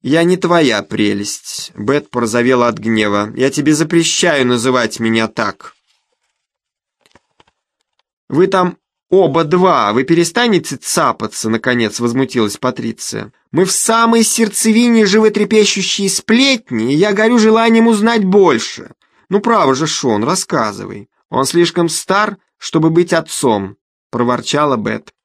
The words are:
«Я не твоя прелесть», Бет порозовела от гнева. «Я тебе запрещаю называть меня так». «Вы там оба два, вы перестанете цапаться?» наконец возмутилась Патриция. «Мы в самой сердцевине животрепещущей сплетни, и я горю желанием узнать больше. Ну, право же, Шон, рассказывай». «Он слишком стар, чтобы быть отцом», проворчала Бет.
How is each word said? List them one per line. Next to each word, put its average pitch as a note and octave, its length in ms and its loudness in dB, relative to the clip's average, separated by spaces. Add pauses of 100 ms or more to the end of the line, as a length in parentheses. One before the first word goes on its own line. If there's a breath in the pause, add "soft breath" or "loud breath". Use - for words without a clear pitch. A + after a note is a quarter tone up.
«Я D#3+ 220 0
не F3+ 120 2
твоя E3 460 0
прелесть», - 920 -6
Бет C#3 360 -2
порозовела A#2+ 580 0
от A2 100 -4
гнева. G#2+ 580 -2
«Я C3+ 140 0
тебе D3+ 240 0
запрещаю D#3+ 720 0
называть B2 540 0
меня A2+ 280 0
так». - 460 -8 (2500)
«Вы E3+ 200 2
там F#3 300 -2 (300)
оба E3 360 2
два, D3+ 480 2
вы B2 120 0
перестанете E3+ 720 0
цапаться?» A#2 720 -4
наконец A2+ 520 -2
возмутилась A#2+ 560 -2
Патриция. A#2 760 -8 (200)
«Мы F3+ 120 2
в F#3 80 -2
самой A#3 520 2
сердцевине A3 840 2
животрепещущей G#3 1000 2
сплетни, A3+ 840 0
и D3 40 0
я G3+ 160 2
горю A3 260 2
желанием A3+ 480 4
узнать A3 380 2
больше. F3 680 0 (340)
Ну, G3+ 120 0
право F#3 360 2
же, D#3 100 -2
Шон, A2+ 380 -2
рассказывай». G#2 840 -6 (200)
«Он C3 160 -2
слишком E3+ 440 0
стар, G3+ 500 -2 (180)
чтобы D#3+ 340 -2
быть F3 220 0
отцом», A2+ 640 -2 (340)
проворчала B2 680 -2
Бет. A2 360 -8 (120)